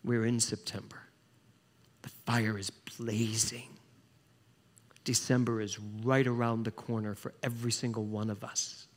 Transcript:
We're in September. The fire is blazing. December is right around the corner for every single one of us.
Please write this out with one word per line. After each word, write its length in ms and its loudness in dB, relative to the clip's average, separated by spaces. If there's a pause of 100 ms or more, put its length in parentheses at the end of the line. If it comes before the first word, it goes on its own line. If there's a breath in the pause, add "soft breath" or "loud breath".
We're 200 2
in 140 4
September. 600 -4 (1000)
The 80 -16 (160)
fire 300 4
is 140 -6
blazing. 1000 -2 (1300)
December 580 2
is 200 -4 (240)
right 220 6
around 380 2
the 60 0
corner 460 -4
for 160 -10 (100)
every 300 -2
single 320 -2
one 260 -2
of 140 -6
us. 420 -6 (100)